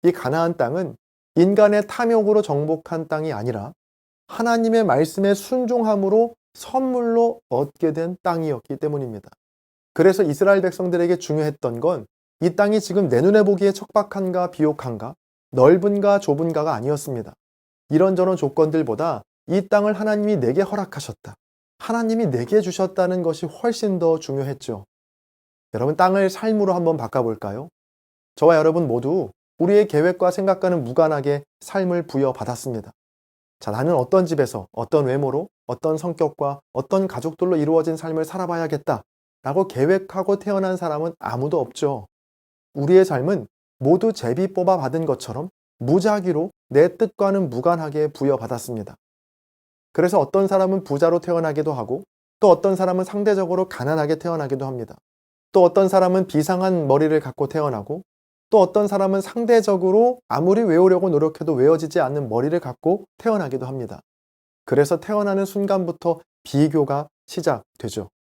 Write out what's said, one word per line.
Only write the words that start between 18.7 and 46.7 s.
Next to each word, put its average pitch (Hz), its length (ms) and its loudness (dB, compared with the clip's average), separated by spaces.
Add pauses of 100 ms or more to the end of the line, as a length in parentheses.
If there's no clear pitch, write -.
이 190 220 -2
땅을 208 240 2
하나님이 208 440 -2
내게 131 240 0
허락하셨다, 190 760 -8 (440)
하나님이 226 480 -2
내게 127 320 2
주셨다는 185 640 -2
것이 165 220 -4
훨씬 208 540 -4
더 160 200 2
중요했죠. 135 680 -8 (880)
여러분, 131 220 -2
땅을 190 340 2
삶으로 202 440 -2
한번 165 240 0
바꿔볼까요? 117 720 -4 (680)
저와 160 220 6
여러분 160 300 2
모두 131 440 -2 (260)
우리의 202 300 4
계획과 180 440 2
생각과는 185 520 0
무관하게 143 600 0 (180)
삶을 180 460 -4
부여받았습니다. 123 840 -4 (680)
자, - 120 -8
나는 135 240 0
어떤 180 300 2
집에서, 135 480 -2
어떤 139 320 0
외모로, 135 420 -2 (200)
어떤 156 300 -2
성격과 151 600 -4 (140)
어떤 190 340 -2
가족들로 165 480 -4
이루어진 160 400 0
삶을 160 300 -6
살아봐야겠다라고 160 1400 -6
계획하고 190 720 -2
태어난 190 360 -4
사람은 165 440 -6
아무도 135 420 -4
없죠. 131 460 -4 (680)
우리의 175 300 4
삶은 151 420 -2 (320)
모두 185 340 2
제비 180 400 -4
뽑아 185 240 2
받은 156 280 -4
것처럼 139 440 -6 (300)
무작위로 180 720 0 (180)
내 156 280 4